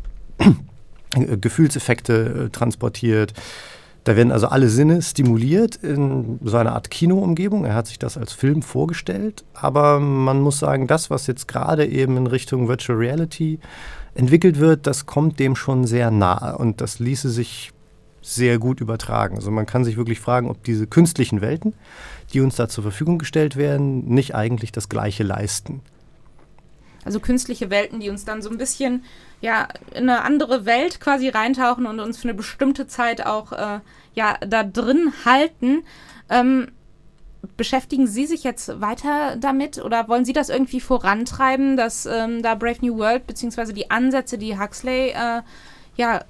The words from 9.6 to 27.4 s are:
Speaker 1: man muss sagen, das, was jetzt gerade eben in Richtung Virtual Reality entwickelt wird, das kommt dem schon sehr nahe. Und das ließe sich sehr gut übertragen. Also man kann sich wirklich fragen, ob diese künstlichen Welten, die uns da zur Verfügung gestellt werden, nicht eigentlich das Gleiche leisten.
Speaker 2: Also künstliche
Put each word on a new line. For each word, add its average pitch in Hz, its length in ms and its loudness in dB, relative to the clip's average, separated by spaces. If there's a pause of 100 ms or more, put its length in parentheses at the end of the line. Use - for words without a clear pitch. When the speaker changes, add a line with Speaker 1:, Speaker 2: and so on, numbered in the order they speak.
Speaker 1:
man 135 400 2
muss 143 180 2
sagen, 139 300 0
das, 160 200 2
was 143 200 -2
jetzt - 180 -6
gerade 151 400 0
eben 131 300 2
in 127 100 2
Richtung 123 400 0
Virtual 120 320 0
Reality 156 640 -2 (560)
entwickelt 156 420 6
wird, 151 300 4
das - 180 -2
kommt 156 320 0
dem 131 160 2
schon 127 320 0
sehr 120 240 2
nahe. 98 480 2
Und 117 220 0
das - 180 -6
ließe 131 320 -2
sich 117 400 -6 (520)
sehr 120 360 2
gut 127 220 -2
übertragen. 110 560 -2
Also 104 160 -6
man 107 140 -2
kann 127 180 0
sich 113 120 -2
wirklich 117 220 -2
fragen, 123 320 0
ob - 140 -12
diese 110 240 -2
künstlichen 139 520 4
Welten, 165 320 -2 (600)
die 135 80 2
uns 131 160 2
da 117 120 0
zur - 140 -8
Verfügung 156 360 0
gestellt 151 360 0
werden, 143 520 0
nicht 135 280 2
eigentlich 113 380 -2
das - 160 -8
Gleiche 107 340 -2
leisten. 101 580 -4 (1200)
Speaker 2:
Also 202 160 -4
künstliche 247 500 -2